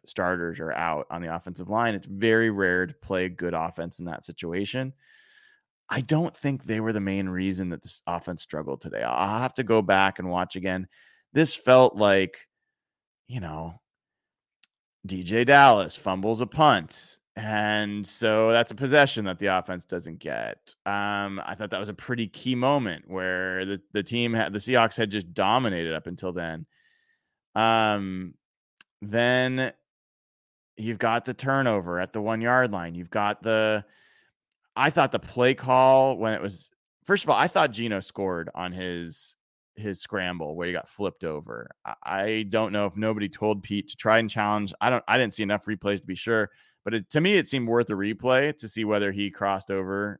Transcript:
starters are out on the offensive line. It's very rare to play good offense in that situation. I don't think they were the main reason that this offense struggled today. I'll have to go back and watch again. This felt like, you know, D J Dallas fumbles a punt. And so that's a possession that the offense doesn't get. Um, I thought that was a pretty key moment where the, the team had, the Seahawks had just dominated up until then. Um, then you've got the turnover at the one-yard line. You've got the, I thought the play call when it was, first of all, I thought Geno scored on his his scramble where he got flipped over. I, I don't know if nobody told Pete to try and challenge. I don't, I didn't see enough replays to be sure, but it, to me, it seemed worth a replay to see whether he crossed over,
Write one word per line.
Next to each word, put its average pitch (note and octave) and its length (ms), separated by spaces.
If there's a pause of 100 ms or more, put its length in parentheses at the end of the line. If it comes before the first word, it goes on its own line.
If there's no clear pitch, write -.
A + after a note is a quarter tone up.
starters F2 540
are D#2+ 140
out D#2 360
on E2+ 120
the E2 120
offensive F2 360
line. A2 260
It's F#2 120
very A2 420
rare F#2 360
to E2 100
play F#2 340
good F2 240
offense E2+ 460
in F2 60
that E2+ 200
situation. G2 680 (960)
I C3+ 120
don't D#3 340
think C#3 280
they A2 180
were A2+ 120
the G#2+ 60
main G2 300
reason F#2 400
that E2+ 140
this - 220
offense E2+ 380
struggled C#2+ 380
today. A1 220
I'll F2 360
have B2+ 160
to C3+ 80
go A2+ 180
back F#2+ 380
and F2+ 100
watch F2+ 280
again. F#2 300 (460)
This D#3 200
felt B2+ 420
like, G2 520 (800)
you B2 120
know, E2 400 (1300)
D F#2 180
J A2 200
Dallas A#2+ 540
fumbles G2+ 420
a B2 80
punt. B2+ 720 (160)
And G#2 720
so A2 440
that's A#2 200
a A2+ 40
possession C3 500
that F#2 140
the G2+ 80
offense F#2 360
doesn't E2 360
get. A1+ 380 (280)
Um, G2+ 580
I F2+ 140
thought G#2 140
that F#2+ 80
was G#2 100
a G#2 40
pretty A#2 340
key - 280
moment B2 520
where F#2 580
the, G2 160 (100)
the G#2 120
team A#2 300
had, A2 200
the G#2 60
Seahawks A#2 360
had A2 160
just F2+ 220
dominated G2 600
up D#2 140
until F2 240
then. E2 340 (920)
Um, G#2 800 (680)
then B2+ 720 (1040)
you've A2 220
got A#2 260
the B2+ 80
turnover A2 640
at F#2 140
the A2 80
one-yard A#2 500
line. E2+ 240
You've F2 140
got G#2 340
the, A2 400 (920)
I C3+ 140
thought D3 220
the A2+ 80
play B2 340
call C3 640
when A2 160
it E2 80
was, F#2+ 280 (340)
first G3 200
of - 60
all, C3 60
I C3+ 120
thought D#3 240
Geno G#2 280
scored F2+ 560
on F2+ 160
his F2 640 (400)
his G#2 260
scramble F2+ 540
where F2 120
he F2+ 60
got - 160
flipped G2 340
over. D2 460 (160)
I, G#1+ 180
I G#2 460
don't A2 220
know G#2 140
if F2+ 100
nobody G#2+ 340
told G#2+ 340
Pete G2+ 260
to - 60
try A2 240
and A2+ 100
challenge. G#2 520
I A#2+ 80
don't, B2 180
I A2 100
didn't A#2 160
see A2 100
enough G2+ 220
replays G2+ 340
to - 60
be - 100
sure, A2 340 (340)
but G#2+ 100
it, G#2+ 180
to D3+ 100
me, G3 140
it E3+ 120
seemed B2 200
worth A#2 220
a G#2+ 40
replay B2+ 640
to A2+ 100
see A2 180
whether G#2 260
he G2+ 200
crossed G2 400
over, G2 480